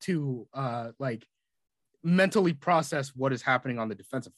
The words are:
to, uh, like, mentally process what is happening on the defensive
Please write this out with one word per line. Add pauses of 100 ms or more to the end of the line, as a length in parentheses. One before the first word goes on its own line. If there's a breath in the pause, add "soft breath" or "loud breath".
to,
uh,
like, (800)
mentally
process
what
is
happening
on
the
defensive